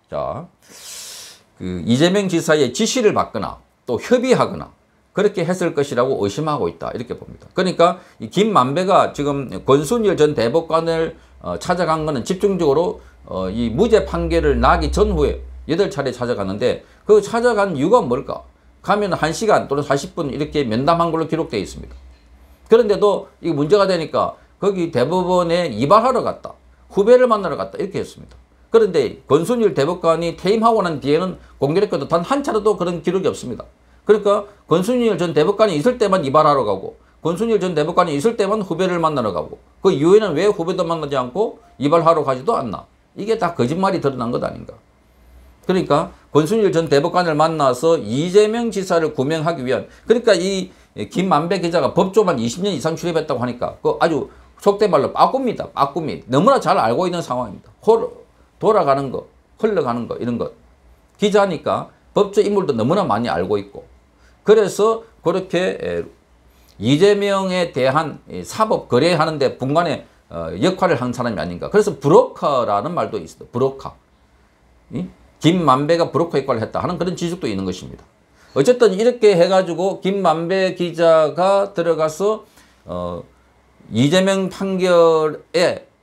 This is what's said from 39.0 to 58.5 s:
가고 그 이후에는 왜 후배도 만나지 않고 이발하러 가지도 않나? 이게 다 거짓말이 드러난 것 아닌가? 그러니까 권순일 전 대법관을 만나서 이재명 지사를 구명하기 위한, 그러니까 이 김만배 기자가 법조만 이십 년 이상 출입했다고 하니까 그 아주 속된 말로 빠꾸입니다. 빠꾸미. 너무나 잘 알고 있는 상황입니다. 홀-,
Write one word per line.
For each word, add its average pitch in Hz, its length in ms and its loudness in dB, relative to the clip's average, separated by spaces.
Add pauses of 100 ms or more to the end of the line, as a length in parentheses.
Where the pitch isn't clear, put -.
가고 80 280 -6 (220)
그 190 100 4
이후에는 175 420 4
왜 165 120 0
후배도 180 380 -2
만나지 156 320 -6
않고 135 440 -4 (180)
이발하러 156 460 2
가지도 135 320 -2
않나? 123 300 -6 (300)
이게 214 220 -4
다 175 160 -2
거짓말이 165 480 0
드러난 127 300 -2
것 - 120 -4
아닌가? - 300 -10 (920)
그러니까 185 460 0 (220)
권순일 185 400 2
전 165 160 0
대법관을 165 460 2
만나서 156 640 2
이재명 208 720 2
지사를 180 420 -2
구명하기 151 520 -2
위한, 120 220 -2 (180)
그러니까 233 280 4
이 185 380 -4 (380)
김만배 175 520 0
기자가 165 320 0
법조만 185 460 2
이십 120 240 -4
년 202 100 -2
이상 160 220 -4
출입했다고 156 440 -4
하니까 - 420 -6
그 113 180 0
아주 156 300 0 (300)
속된 202 320 2
말로 139 220 2
빠꾸입니다. 226 560 0
빠꾸미. 143 580 -4
너무나 196 320 4
잘 185 180 0
알고 135 300 0
있는 170 140 -4
상황입니다. 123 500 -8 (140)
홀-, 220 240 2 (500)